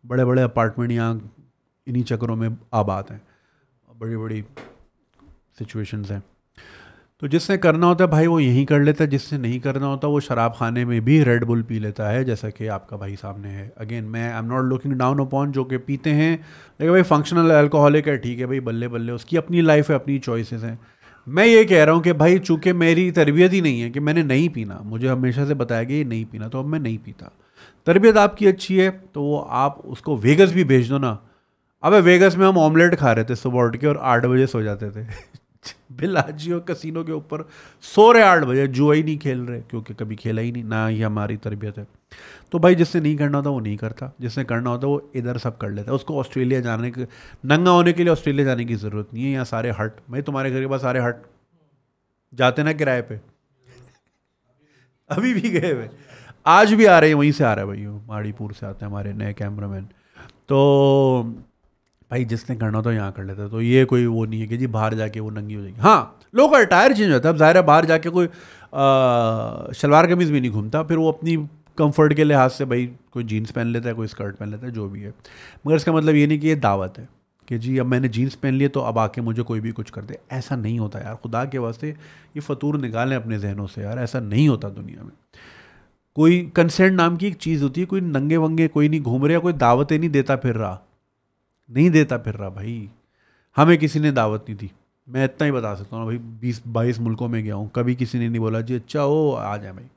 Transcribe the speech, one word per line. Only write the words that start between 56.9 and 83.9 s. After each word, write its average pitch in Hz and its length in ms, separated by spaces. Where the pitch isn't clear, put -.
रहे 156 100
हैं, 156 60
वहीं 147 160
से 143 120
आ 113 100
रहे 98 120
हैं 101 100
भाई, 104 100
वो 104 220
माड़ीपुर 107 460
से - 120
आते 101 200
हैं 101 60
हमारे 101 220
नए 104 200
कैमरामैन। 101 520
तो 139 840
भाई 123 140
जिसने 117 300
करना 110 220
होता 110 120
है 117 60
यहाँ 98 160
कर 98 120
लेता 98 180
है। 101 80
तो 113 120
ये 127 240
कोई 123 200
वो 113 200
नहीं 110 160
है 107 60
कि 117 100
जी 127 100
बाहर 110 260
जाके 110 260
वो 107 100
नंगी 107 240
हो 104 80
जाएगी। 98 180
हाँ, 165 400
लोगों 294 180
का 285 60
अटायर 214 340
चेंज 202 200
होता 131 160
है। 170 40
अब 151 60
जाहिर 160 180
है 180 60
बाहर 156 220
जाके 160 240
कोई, 175 160
अ, 120 1500
शलवार 151 340
कमीज़ 175 240
भी 143 100
नहीं 123 100
घूमता, 107 320
फिर 165 140
वो 160 140
अपनी 160 260
कंफर्ट 151 360
के 151 100
लिहाज 135 280
से 135 140
भाई 123 260
कोई 120 120
जीन्स 110 280
पहन 117 160
लेता 117 220
है, 113 60
कोई 110 120
स्कर्ट 101 280
पहन 104 140
लेता 107 160
है, 127 60
जो 107 180
भी 101 120
है। 101 120
मगर 180 80
इसका 160 180
मतलब 156 220
ये 147 120
नहीं 151 120
कि 151 80
ये 160 80
दावत 98 420
है 117 120
कि 120 100
जी 127 200
अब 123 80
मैंने 127 240
जीन्स 120 260
पहन 135 180
ली 139 140
तो 139 120
अब 113 180
आके 110 240
मुझे 113 200
कोई 113 180
भी 113 120
कुछ 113 180
कर - 120
दे, - 180
ऐसा 131 240
नहीं 117 240
होता 104 200
यार। 110 160
खुदा 117 300
के 139 120
वास्ते 117 320
ये 147 40
फतूर 147 380
निकालें 127 380
अपने 110 240
जहनों 101 280
से - 140
यार, 107 180